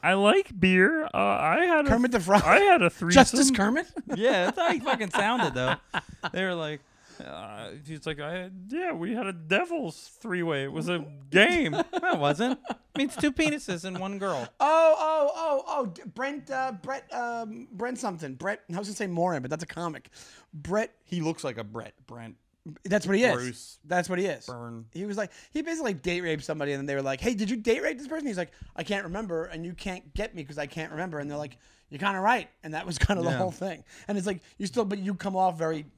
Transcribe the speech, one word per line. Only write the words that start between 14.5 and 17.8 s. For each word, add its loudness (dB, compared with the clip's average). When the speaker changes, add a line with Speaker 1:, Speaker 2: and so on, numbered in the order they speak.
Speaker 2:
Oh, 6
oh, 2
oh, 0
oh, -2
D-, -12
Brent, -6
uh, -2
Brett, -8
um, -6
Brent -6